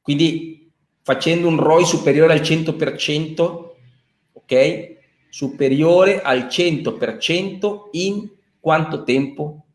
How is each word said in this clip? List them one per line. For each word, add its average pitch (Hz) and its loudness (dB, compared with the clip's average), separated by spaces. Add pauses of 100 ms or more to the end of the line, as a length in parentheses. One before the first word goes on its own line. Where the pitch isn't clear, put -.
Quindi 156 -2 (300)
facendo 165 0
un 160 2
roi 180 4
superiore 156 4
al 151 2
cento 160 -2
per 143 -4
cento, 160 -4 (560)
ok? - -2 (340)
Superiore 160 2
al 127 0
cento 156 -2
per 110 -6
cento 196 -4
in 202 -4 (300)
quanto 156 -2
tempo? 143 -4 (100)